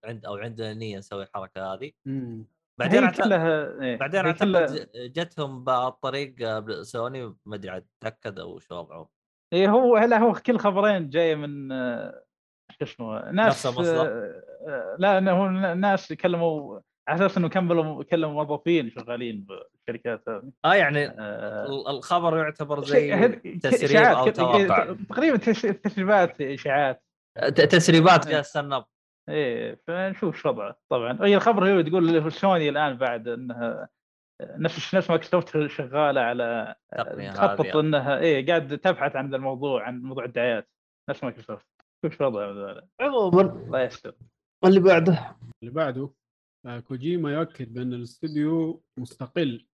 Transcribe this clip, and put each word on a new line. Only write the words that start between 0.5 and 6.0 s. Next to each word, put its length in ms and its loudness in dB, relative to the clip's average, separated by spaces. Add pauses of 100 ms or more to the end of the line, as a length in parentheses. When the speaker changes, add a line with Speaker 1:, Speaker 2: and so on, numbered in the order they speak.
Speaker 1:
نية 240 -10
نسوي 240 -12
الحركة 520 -10
هذه. 180 -12 (140)
Speaker 2:
مم. 400 -10 (340)
Speaker 1:
بعدين 200 4
Speaker 3:
هي 60 6
Speaker 1:
أعت-، 160 -2
Speaker 3:
كلها، 600 0
إيه، 140 -4
Speaker 1:
بعدين 240 -2
Speaker 3:
هي 60 0
Speaker 1:
أعتقد 220 2
Speaker 3:
كلها 180 4
Speaker 1:
ج-، 460 -10
جتهم 520 -6
بالطريق، 840 -2